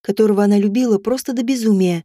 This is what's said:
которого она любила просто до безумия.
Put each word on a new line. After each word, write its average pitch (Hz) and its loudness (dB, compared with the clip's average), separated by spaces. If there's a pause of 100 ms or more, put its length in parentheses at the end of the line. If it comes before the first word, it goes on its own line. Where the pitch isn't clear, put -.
которого 208 0
она 202 4
любила 208 0
просто 240 -4
до 247 -4
безумия. 208 0